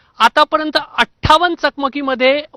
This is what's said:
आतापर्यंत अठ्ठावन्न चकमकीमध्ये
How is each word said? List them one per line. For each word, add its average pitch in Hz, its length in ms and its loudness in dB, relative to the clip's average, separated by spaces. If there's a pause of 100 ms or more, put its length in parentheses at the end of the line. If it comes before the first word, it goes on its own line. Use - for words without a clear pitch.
(180)
आतापर्यंत 302 600 0 (200)
अठ्ठावन्न 330 640 0
चकमकीमध्ये 269 800 -2 (140)